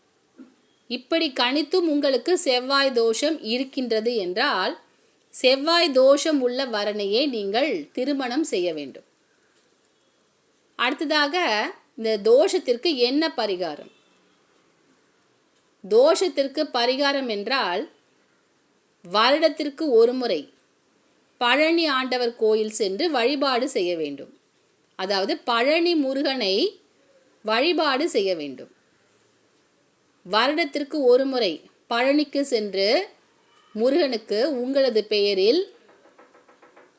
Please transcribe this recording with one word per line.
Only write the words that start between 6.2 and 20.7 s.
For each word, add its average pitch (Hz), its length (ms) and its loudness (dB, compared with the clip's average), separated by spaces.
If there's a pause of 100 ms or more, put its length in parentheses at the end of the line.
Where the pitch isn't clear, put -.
உள்ள 247 240 -2
வரனையே 208 640 -2
நீங்கள் 233 460 -2 (180)
திருமணம் 269 540 -4
செய்ய 180 280 -2
வேண்டும். 143 340 -12 (1700)
அடுத்ததாக, 285 560 -2 (580)
இந்த 220 300 -2
தோஷத்திற்கு 262 680 4 (120)
என்ன 285 340 0
பரிகாரம்? 180 580 -6 (1900)
தோஷத்திற்கு 277 840 2
பரிகாரம் 269 600 0
என்றால், 208 540 -4 (1200)
வருடத்திற்கு 285 840 0
ஒரு 233 220 6
முறை 226 280 -4 (960)